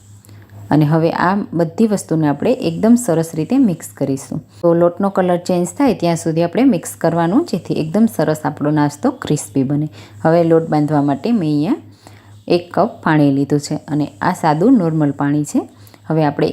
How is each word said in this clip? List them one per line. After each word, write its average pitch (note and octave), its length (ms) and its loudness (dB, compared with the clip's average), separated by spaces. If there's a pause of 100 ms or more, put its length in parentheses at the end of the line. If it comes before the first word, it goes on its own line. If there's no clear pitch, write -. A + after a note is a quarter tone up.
(720)
અને D3+ 180 4
હવે D#3+ 180 2 (180)
આ F#3+ 80 0 (240)
બધી E3+ 320 0
વસ્તુને D#3+ 400 0
આપણે E3 200 0 (180)
એકદમ F#3 240 2 (100)
સરસ E3 340 0
રીતે D#3 180 -2 (140)
મિક્સ - 180 -6 (120)
કરીશું. C3+ 400 -4 (220)
તો E3+ 80 2 (120)
લોટનો F3 340 2
કલર F3+ 240 0 (100)
ચેન્જ F3 280 -2
થાય B3+ 240 2
ત્યાં E3+ 220 0
સુધી E3 240 0
આપણે G3+ 160 0 (100)
મિક્સ - 180 -6 (100)
કરવાનું, E3+ 400 2 (100)
જેથી D#3+ 320 -4
એકદમ F#3 220 0 (100)
સરસ D3+ 340 -2
આપણો D3 300 -4
નાસ્તો D3 320 -2 (120)
ક્રિસ્પી C#3+ 480 -2
બને. D3 160 -2 (360)
હવે E3 180 4 (100)
લોટ E3 220 4
બાંધવા D3 360 2
માટે C#3+ 200 -2 (100)
મેં D#3 100 -2
અહીંયા D3+ 300 0 (760)
એક - 80 0 (120)
કપ F#3+ 140 2 (160)
પાણી D3 320 4
લીધું C#3+ 300 0
છે D3+ 100 -6 (160)
અને D3 120 -2 (220)
આ F3+ 140 0
સાદું F3 400 2
નોર્મલ D#3 400 0
પાણી D3 300 -2
છે. C#4+ 100 -2 (500)
હવે D#3 160 2
આપણે D3+ 260 0